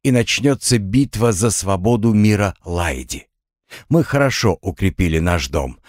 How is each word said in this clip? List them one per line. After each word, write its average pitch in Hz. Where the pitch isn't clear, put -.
и 135
начнётся 123
битва 113
за 104
свободу 104
мира 104
Лайди. 82
Мы 160
хорошо 135
укрепили 87
наш 85
дом. 67